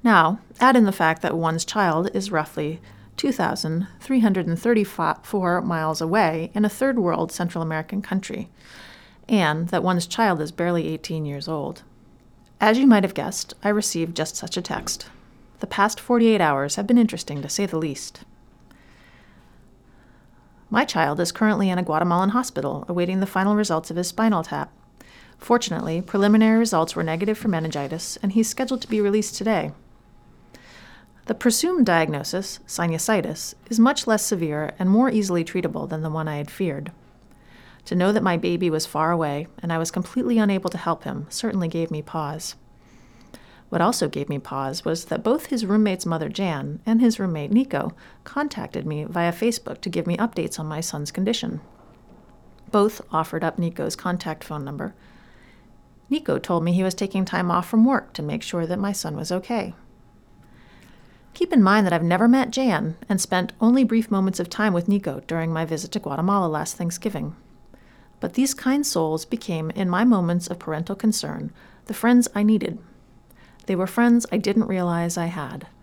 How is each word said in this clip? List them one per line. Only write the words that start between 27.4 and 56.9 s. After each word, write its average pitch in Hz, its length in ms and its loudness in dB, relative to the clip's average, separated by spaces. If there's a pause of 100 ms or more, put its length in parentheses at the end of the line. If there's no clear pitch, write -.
meningitis, 160 720 -4
and 196 100 0
he's 220 160 4
scheduled 262 340 -4
to - 60 -14
be 220 120 0
released 208 360 0
today. 185 360 -2 (1500)
The 220 80 -2
presumed 269 520 4
diagnosis, 165 800 0
sinusitis, 165 880 -2 (160)
is 226 100 2
much 269 260 4
less 220 160 2
severe 151 560 -2
and 185 120 0
more 240 200 4
easily 190 320 0
treatable 170 460 -4
than 160 140 -6
the 160 80 -4
one 156 180 -4
I 151 80 -6
had 147 140 -8
feared. 147 420 -6 (920)
To - 80 -6
know 180 180 4
that 208 100 2
my 175 140 2
baby 175 320 0
was 156 160 0
far 156 260 0
away 156 360 0 (160)
and 170 100 -4
I 165 60 0
was 160 120 -2
completely 240 460 -2
unable 196 320 2
to - 80 -6
help 165 280 -4
him 143 260 -8
certainly 185 380 -2
gave 165 220 -4
me 151 120 -6
pause. 151 540 -8 (1120)
What 175 100 -2
also 180 260 2
gave 143 220 -6
me 143 100 -4
pause 135 460 -6
was 165 220 -4
that - 180 -6
both 262 220 0
his 226 180 -2
roommate's 202 400 0
mother, 160 240 -4
Jan, 156 560 -4
and 226 160 4
his 233 180 4
roommate, 160 320 -4
Nico, 196 440 0 (300)
contacted 277 600 -6
me 151 180 -6
via 170 280 0
Facebook 220 480 -4
to 180 100 -6
give 170 160 -4
me 170 120 -2
updates - 420 -4
on 156 60 -6
my 156 160 -6
son's 147 280 -8
condition. 196 520 -4 (1080)
Both 214 300 2 (100)
offered 160 320 -2
up 165 160 -2
Nico's 170 380 -4
contact 175 480 -6
phone 147 200 -8
number. 147 300 -8 (1160)
Nico 277 280 0
told 170 240 0
me 175 100 2
he 180 100 2
was 185 120 0